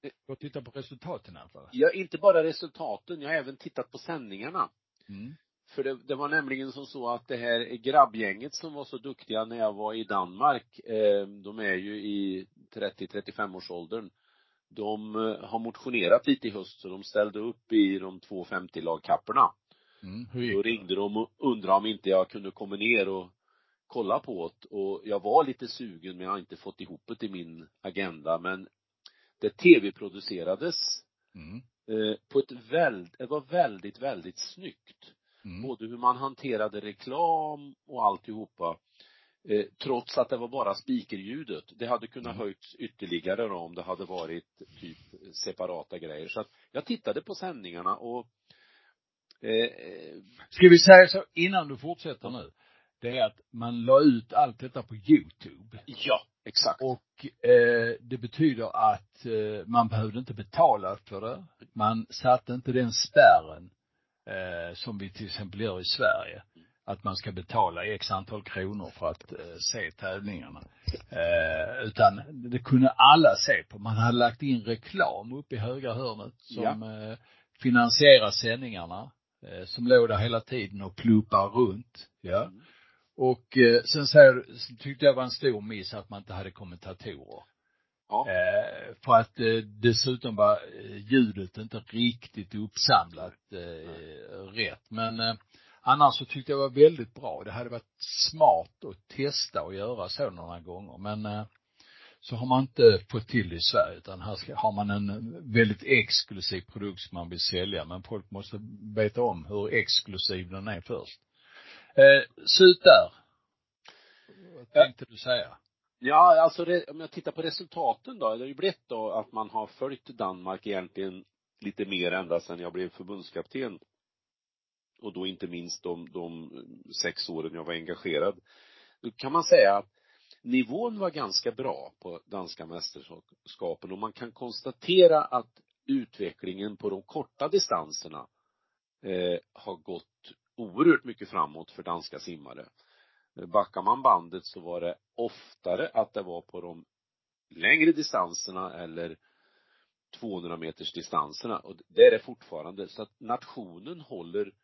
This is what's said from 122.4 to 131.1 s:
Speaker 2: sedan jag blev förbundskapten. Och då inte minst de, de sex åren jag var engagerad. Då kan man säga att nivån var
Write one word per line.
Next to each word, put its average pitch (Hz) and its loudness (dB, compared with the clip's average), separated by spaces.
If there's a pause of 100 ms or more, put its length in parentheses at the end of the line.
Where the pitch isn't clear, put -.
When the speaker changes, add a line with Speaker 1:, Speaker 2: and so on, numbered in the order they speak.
Speaker 2:
sedan 87 -14
jag 85 -12
blev 90 -6
förbundskapten. 98 -12 (1200)
Och 104 -12
då 92 -8
inte 92 -10
minst 85 -12
de, 85 -10
de 85 -14 (520)
sex - -6
åren 80 -8
jag 82 -10
var 85 -8
engagerad. 82 -4 (640)
Då 120 -10
kan 135 -10
man 165 0
säga 113 6
att 101 -6 (540)
nivån 131 -2
var 185 -4